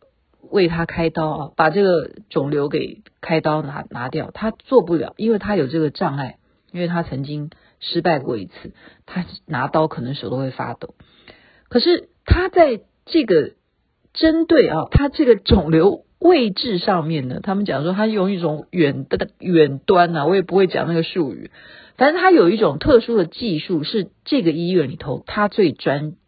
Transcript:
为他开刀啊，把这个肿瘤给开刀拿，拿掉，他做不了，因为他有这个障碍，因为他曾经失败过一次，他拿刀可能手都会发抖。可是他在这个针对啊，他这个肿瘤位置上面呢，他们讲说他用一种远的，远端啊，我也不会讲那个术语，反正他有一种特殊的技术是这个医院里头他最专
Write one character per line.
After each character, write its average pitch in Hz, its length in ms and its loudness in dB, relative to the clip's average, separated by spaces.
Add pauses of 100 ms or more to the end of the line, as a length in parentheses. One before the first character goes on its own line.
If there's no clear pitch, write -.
(420)
为 190 260 0
他 165 180 -4
开 165 240 -2
刀 160 180 -2
啊， 151 280 -8
把 160 140 2
这 196 140 0
个 175 280 0 (180)
肿 143 200 -4
瘤 147 200 -2
给 - 320 -6 (200)
开 160 200 -2
刀 156 200 -2
拿， 143 280 -10
拿 120 180 -10
掉， 151 240 -8
他 220 200 -6
做 - 300 2
不 170 140 0
了， - 220 -4
因 220 140 0
为 208 80 0
他 202 160 -4
有 143 120 0
这 160 120 -4
个 151 100 0
障 143 280 -4
碍， 135 220 -8 (320)
因 175 100 -8
为 170 60 -2
他 170 160 -4
曾 139 200 -8
经 147 280 -10 (280)
失 - 220 -6
败 165 180 0
过 127 180 -6
一 95 100 -10
次， - 260 -20 (320)
他 180 200 -8 (200)
拿 135 220 -4
刀 156 200 0
可 151 140 -12
能 131 140 -8
手 113 140 -10
都 131 80 -4
会 135 140 -4
发 123 220 -10
抖。 - 220 -18 (720)
可 240 100 2
是 330 300 0 (160)
他 359 240 2
在 285 320 4 (240)
这 320 180 0
个 170 300 2 (600)
针 320 320 2
对 311 220 4
啊， 156 240 -4
他 285 160 4
这 285 160 -2
个 240 140 6
肿 175 340 0
瘤 165 320 4 (160)
位 294 320 4
置 190 280 -4
上 170 280 0
面 143 220 -4
呢， - 120 -8
他 196 140 -4
们 202 80 -2
讲 143 200 -4
说 180 100 -2
他 214 140 0
用 202 260 0
一 180 80 -4
种 151 300 -6
远 139 360 0
的， - 220 -4 (100)
远 151 400 2
端 175 340 2
啊， 147 120 -2
我 185 100 2
也 196 60 2
不 175 160 -6
会 190 100 6
讲 131 180 -4
那 170 80 -2
个 165 80 0
术 156 320 -4
语， - 160 -16 (460)
反 277 160 4
正 349 100 -2
他 381 80 4
有 233 200 6
一 214 80 2
种 156 200 0
特 247 220 4
殊 233 160 -2
的 180 100 2
技 170 320 -6
术 156 280 -4
是 196 260 -6 (140)
这 277 160 0
个 165 100 2
医 170 180 -2
院 160 200 0
里 160 80 -10
头 - 280 -8
他 208 220 -2
最 185 240 2
专 147 440 -4 (120)